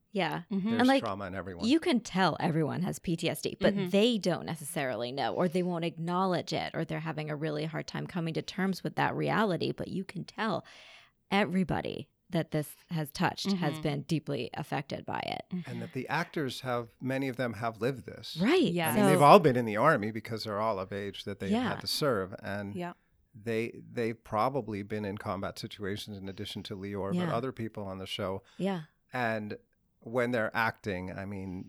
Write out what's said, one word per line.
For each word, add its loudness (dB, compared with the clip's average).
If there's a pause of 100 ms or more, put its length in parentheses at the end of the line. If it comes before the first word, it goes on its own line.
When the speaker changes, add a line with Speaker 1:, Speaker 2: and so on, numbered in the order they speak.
(120)
Speaker 1:
Yeah. -2
Speaker 2:
Mm-hmm. -2
Speaker 3:
There's 2
Speaker 1:
And, 6
like, 4
Speaker 3:
trauma -4
in -6
everyone. -6
Speaker 1:
you 4
can 2
tell 2
everyone 0
has -4
P -2
T -2
S -4
D, -4
but 6
Speaker 2:
Mm-hmm. 0
Speaker 1:
they 6
don't 0
necessarily -2
know, -2
or 2
they 2
won't 0
acknowledge 0
it, -2
or -2
they're -4
having -4
a -4
really -2
hard -4
time -6
coming -4
to 0
terms -2
with -6
that 4
reality. 2
But -8
you -4
can -10
tell -4 (680)
everybody 0 (220)
that 0
this 0 (220)
has -2
touched 0
has 2
Speaker 2:
Mm-hmm. -8
Speaker 1:
been 0
deeply -2
affected -6
by -4
it. -4 (100)
Speaker 2:
Mm-hmm. -6
Speaker 3:
And -6
that -8
the -4
actors -2
have, -2 (140)
many 0
of -4
them -2
have -4
lived -2
this. -12
Speaker 1:
Right. 6
Speaker 2:
Yeah. 0
Speaker 3:
I 0
mean, 6
Speaker 1:
So 10
Speaker 3:
they've 8
all 12
been 6
in 2
the 0
Army 4
because -6
they're -2
all 0
of -6
age -6
that -8
they've -2
Speaker 1:
Yeah. 0
Speaker 3:
had -4
to -8
serve. 0
And -6
Speaker 2:
Yeah. -6 (460)
Speaker 3:
they, -2 (120)
they've -2
probably 0
been -4
in -4
combat -4
situations -8
in -10
addition -8
to -10
Lior, -4
Speaker 1:
Yeah. 0
Speaker 3:
but 0
other -2
people -8
on -8
the -8
show. -4 (160)
Speaker 1:
Yeah. -2 (320)
Speaker 3:
And -2 (420)
when 0
they're 2
acting, 0
I -8
mean, -8